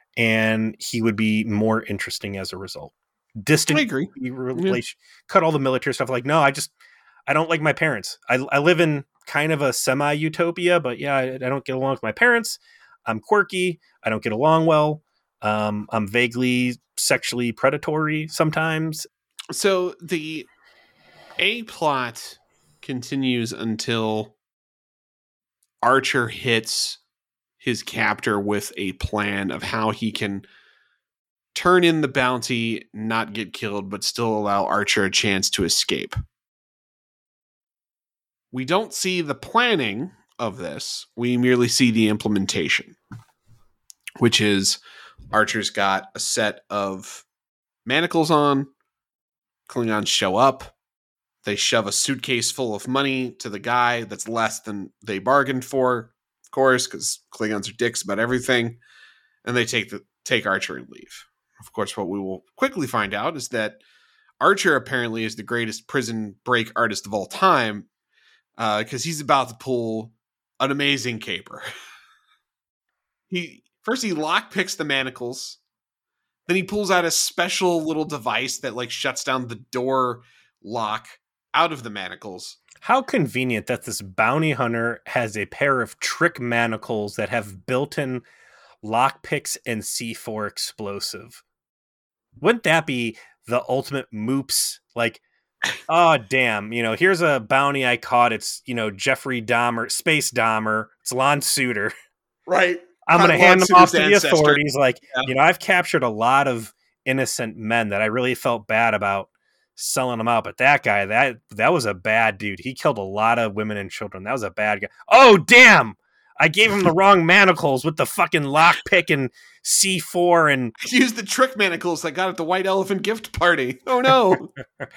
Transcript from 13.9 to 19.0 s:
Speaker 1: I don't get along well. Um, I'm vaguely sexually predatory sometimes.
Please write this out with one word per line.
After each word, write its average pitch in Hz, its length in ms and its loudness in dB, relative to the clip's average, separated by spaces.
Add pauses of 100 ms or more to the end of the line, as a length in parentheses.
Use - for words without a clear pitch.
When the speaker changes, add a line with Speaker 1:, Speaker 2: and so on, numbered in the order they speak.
Speaker 1:
I 113 80 -2
don't 110 120 -4
get 113 100 -2
along 156 340 2
well. 151 360 2 (400)
Um, 107 480 -2
I'm 107 180 -2
vaguely 123 640 0 (220)
sexually 120 560 -2
predatory 151 760 -2
sometimes. 156 800 -2 (460)